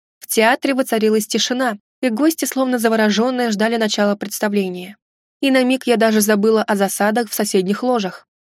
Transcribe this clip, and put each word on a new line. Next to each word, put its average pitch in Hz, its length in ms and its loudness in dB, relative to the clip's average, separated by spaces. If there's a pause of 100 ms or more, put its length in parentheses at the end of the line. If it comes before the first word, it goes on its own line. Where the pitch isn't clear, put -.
(200)
В - 80 -20
театре 247 460 0
воцарилась 220 520 0
тишина, 240 520 -2 (220)
и 254 100 0
гости, 294 340 0
словно 262 340 -2
заворожённые, 226 720 0
ждали 220 260 0
начала 208 380 0
представления. 202 840 -4 (440)
И 277 100 2
на 262 140 4
миг 254 220 0
я 240 100 2
даже 214 240 4
забыла 214 420 2
о 208 140 -2
засадах 208 520 0
в - 60 -12
соседних 208 480 -2
ложах. 233 440 -2 (260)